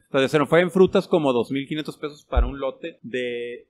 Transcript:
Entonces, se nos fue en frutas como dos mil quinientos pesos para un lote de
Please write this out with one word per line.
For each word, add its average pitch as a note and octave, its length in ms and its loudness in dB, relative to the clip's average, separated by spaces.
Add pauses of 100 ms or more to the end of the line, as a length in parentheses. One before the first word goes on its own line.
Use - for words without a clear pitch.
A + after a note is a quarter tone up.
Entonces, C3+ 260 0
se D3+ 80 4
nos C#3 100 0
fue E3 120 4
en F3+ 100 0
frutas F#3 360 2
como D3 260 2
dos A#2 180 0
mil C3+ 160 -4
quinientos D#3 300 -8
pesos D3 320 -12
para B2+ 180 2
un C3+ 120 -8
lote C#3 440 -8
de A#2+ 640 -8